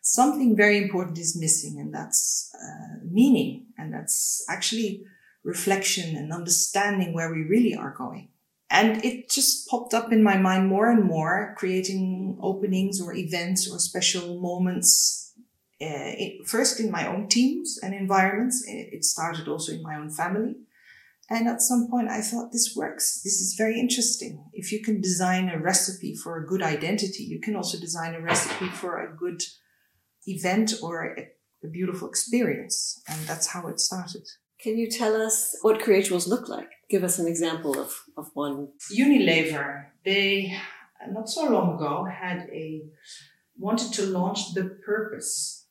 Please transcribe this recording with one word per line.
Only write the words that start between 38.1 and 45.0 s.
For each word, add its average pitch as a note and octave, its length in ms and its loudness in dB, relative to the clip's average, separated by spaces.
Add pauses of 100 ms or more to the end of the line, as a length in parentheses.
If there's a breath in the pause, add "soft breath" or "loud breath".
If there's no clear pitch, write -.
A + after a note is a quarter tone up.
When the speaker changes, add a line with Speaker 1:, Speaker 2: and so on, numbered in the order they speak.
Speaker 2:
of D3 180 -12
one. C#3+ 340 -4 (240)
Speaker 1:
Unilever, D#3+ 920 4 (180)
they, G3 520 2 (540 loud breath)
not A3 180 -8
so D#4+ 220 -2
long F3+ 240 4
ago, D3+ 300 -2
had F3+ 480 -8
a, D#3 320 -10 (760 loud breath)
wanted G#3+ 360 -2
to G3+ 120 0
launch F#3 480 -2
the F3+ 100 0
purpose. - 1080 -6